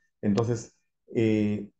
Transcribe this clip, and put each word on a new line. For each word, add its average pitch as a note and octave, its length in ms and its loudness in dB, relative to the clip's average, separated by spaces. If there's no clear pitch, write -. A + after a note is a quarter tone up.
Entonces, A2+ 560 -2
eh, G#2+ 560 0